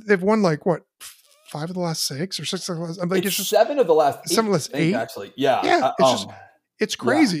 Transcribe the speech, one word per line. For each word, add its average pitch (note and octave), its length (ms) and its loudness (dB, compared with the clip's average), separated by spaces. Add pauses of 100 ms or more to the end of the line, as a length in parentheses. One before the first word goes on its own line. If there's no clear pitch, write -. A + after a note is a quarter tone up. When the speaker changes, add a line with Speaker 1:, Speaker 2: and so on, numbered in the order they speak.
Speaker 1:
they've G3 160 2
won, G#3+ 200 2
like, D#3+ 240 0
what, E3+ 160 0 (180)
five - 680 -14
of F#3 40 -12
the F#3 60 -6
last E3 260 -4
six D#3 320 -8
or D#3 60 -10
six F3 240 -8
of F3 80 -6
the E3 60 -8
last, E3+ 160 -10
I'm F3 100 -4
like, F#3 120 0
Speaker 2:
It's F3+ 80 0
Speaker 1:
it's - 100 -2
just F#3+ 100 -4
Speaker 2:
seven A#3 300 2
of A3+ 80 4
the E3 80 6
last D3 340 2
Speaker 1:
seven A3 240 0
of - 0 -
the F#3 40 4
Speaker 2:
eight, - 20 2
Speaker 1:
last - 100 -8
Speaker 2:
I - 100 -20
think, E3 160 2
Speaker 1:
eight? - 0 -
Speaker 2:
actually. G2+ 420 -8
Yeah. C3 280 2
Speaker 1:
Yeah, F4 220 2
Speaker 2:
Uh, - 120 0
Speaker 1:
it's C3 120 6
just, - 180 -2
Speaker 2:
um, - 60 -20 (440)
Speaker 1:
it's G#3+ 220 -4
Speaker 2:
yeah. - 40 -6
Speaker 1:
crazy. A#3+ 360 2